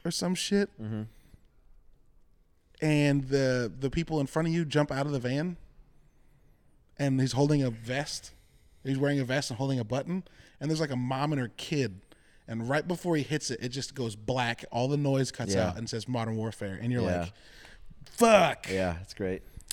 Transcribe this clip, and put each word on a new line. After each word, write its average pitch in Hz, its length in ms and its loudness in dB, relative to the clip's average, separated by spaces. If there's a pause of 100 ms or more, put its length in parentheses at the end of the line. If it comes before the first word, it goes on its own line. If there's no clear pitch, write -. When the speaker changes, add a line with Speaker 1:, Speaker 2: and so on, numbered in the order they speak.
Speaker 1:
or 170 80 -4
some 180 240 0
shit. 202 340 2 (120)
Speaker 2:
Mm-hmm. 110 220 -4 (1800)
Speaker 1:
And 147 480 4
the, 127 500 2
the 135 100 0
people 160 300 0
in 139 80 0
front 160 200 0
of 165 60 2
you 170 120 2
jump 147 260 2
out 139 140 0
of 147 60 -2
the 143 80 0
van, 143 380 -2 (1400)
and 139 240 2
he's 131 120 2
holding 143 300 4
a 131 60 0
vest. 120 600 -6 (520)
He's 135 140 0
wearing 143 220 2
a 135 40 0
vest 127 260 -2
and 117 80 -6
holding 135 220 0
a 113 60 -2
button. 139 380 -4 (360)
And 143 100 -2
there's, 156 120 0
like, 151 100 -2
a 131 60 -2
mom 131 340 0
and 143 100 2
her 117 140 -4
kid. 113 460 -2 (460)
And 113 200 -4
right 147 180 2
before 175 300 0
he 147 80 2
hits 147 280 -2
it, 123 100 -6
it 127 80 -4
just 131 260 -8
goes 113 220 -4
black. 117 540 -2
All 123 180 2
the 143 80 2
noise 135 340 2
cuts 98 240 -2
Speaker 2:
Yeah. 92 140 4
Speaker 1:
out 87 80 -4
and 113 120 -8
says 113 200 -6
"Modern 113 260 -2
Warfare." 107 460 -4
And 117 100 0
you're 123 120 0
Speaker 2:
Yeah. 90 180 2
Speaker 1:
like, 85 120 -6 (720)
"Fuck." 196 640 6
Speaker 2:
Yeah, 92 320 0
it's - 120 -14
great. 95 300 -4 (300)